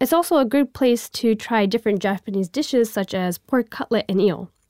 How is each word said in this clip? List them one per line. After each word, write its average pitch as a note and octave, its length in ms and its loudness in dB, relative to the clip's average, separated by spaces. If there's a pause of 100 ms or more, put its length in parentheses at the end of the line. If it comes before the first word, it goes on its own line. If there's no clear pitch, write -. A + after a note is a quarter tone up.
It's C4 120 0
also E4 240 2
a C4+ 80 4
good C4+ 300 0
place A#3+ 340 0
to A3 260 0
try A3 320 0
different G3+ 340 0
Japanese G3 480 -4
dishes, B3+ 440 0
such G3 200 -4
as F3+ 260 -2
pork A#3+ 320 -2
cutlet A3 380 -2
and F#3+ 120 0
eel. F3+ 320 0 (180)